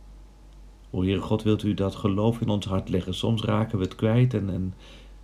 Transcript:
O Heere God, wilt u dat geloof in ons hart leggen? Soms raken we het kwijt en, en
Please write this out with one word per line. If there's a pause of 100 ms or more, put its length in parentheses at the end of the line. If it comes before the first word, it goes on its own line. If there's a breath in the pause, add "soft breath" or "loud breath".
(920)
O
Heere
God,
wilt
u
dat
geloof
in
ons
hart
leggen?
Soms
raken
we
het
kwijt
en,
en (500 loud breath)